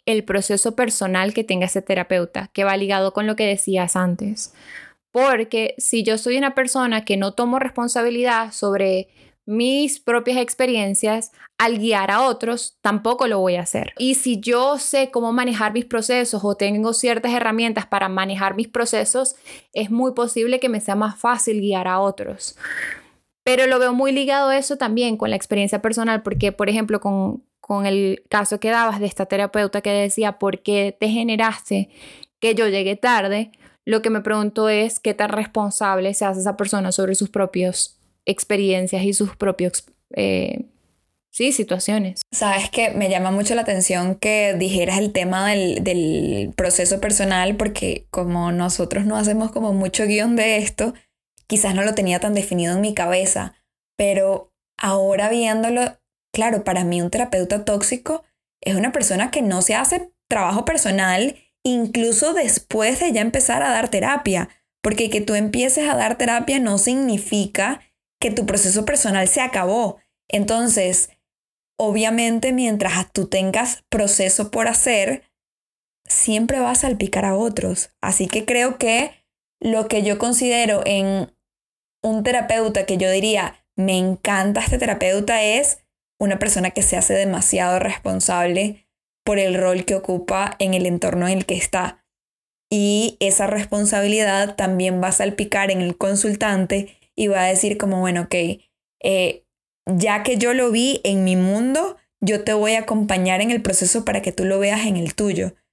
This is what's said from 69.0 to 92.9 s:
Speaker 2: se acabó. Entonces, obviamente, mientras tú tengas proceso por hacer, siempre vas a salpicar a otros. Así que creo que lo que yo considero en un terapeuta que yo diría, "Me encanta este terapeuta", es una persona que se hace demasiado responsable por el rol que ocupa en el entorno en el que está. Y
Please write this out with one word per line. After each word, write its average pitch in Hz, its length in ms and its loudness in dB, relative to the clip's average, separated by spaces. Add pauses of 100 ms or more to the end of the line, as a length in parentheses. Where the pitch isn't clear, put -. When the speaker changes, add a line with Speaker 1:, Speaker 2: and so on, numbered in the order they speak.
Speaker 2:
se 262 120 0
acabó. 214 580 -2 (300)
Entonces, 208 840 0 (680)
obviamente, 226 760 0
mientras 208 600 0
tú 190 140 0
tengas 190 640 -2
proceso 202 600 2
por 226 160 0
hacer, 233 560 2 (840)
siempre 233 540 0
vas 247 200 2
a 277 100 0
salpicar 196 360 -2
a 190 120 2
otros. 208 540 -2 (100)
Así 190 260 0
que 214 180 -4
creo 247 320 0
que 240 360 0 (480)
lo 220 260 0
que 220 160 0
yo 208 160 0
considero 233 640 2
en 196 480 0 (720)
un 220 220 -2
terapeuta 220 600 0
que 190 100 0
yo 185 120 2
diría, 190 560 0 (120)
"Me 190 220 2
encanta 196 640 0
este 247 160 0
terapeuta", 208 640 0
es 240 400 0 (340)
una 196 220 0
persona 185 320 0
que 202 100 -2
se - 140 2
hace 190 180 0
demasiado 185 640 0
responsable 190 1120 -2 (360)
por 202 140 0
el 190 160 2
rol 185 300 0
que 202 100 0
ocupa 190 640 -2
en 190 160 0
el 180 120 0
entorno 175 420 0
en 190 100 0
el 185 80 -4
que 185 100 -2
está. - 480 -4 (640)
Y 208 520 0